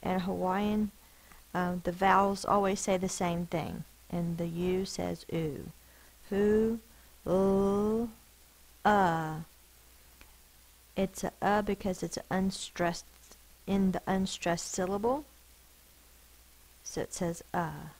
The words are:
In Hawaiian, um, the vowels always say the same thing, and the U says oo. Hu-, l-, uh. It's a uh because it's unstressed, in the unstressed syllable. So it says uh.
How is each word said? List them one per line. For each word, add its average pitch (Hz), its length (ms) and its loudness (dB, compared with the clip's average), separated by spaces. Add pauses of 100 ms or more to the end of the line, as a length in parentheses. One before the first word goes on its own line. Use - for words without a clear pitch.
In 185 180 0
Hawaiian, 196 680 0 (640)
um, 180 300 0
the 180 80 -2
vowels 190 520 4
always 202 360 2
say 196 160 0
the 185 120 -2
same 175 380 -2
thing, - 380 -4 (260)
and 170 280 -2
the 170 80 -2
U 180 380 -2
says 180 480 -6
oo. 160 380 -4 (600)
Hu-, 214 500 4 (460)
l-, 196 840 2 (760)
uh. 165 560 4 (1600)
It's 190 280 -2
a - 160 -2
uh 208 220 2
because 196 400 -2
it's 170 160 -6 (120)
unstressed, 180 760 -2 (600)
in 190 260 2
the 175 140 -2
unstressed 190 680 -2
syllable. 202 520 0 (1600)
So - 180 -8
it - 120 -6
says 170 280 -4 (100)
uh. 156 480 -6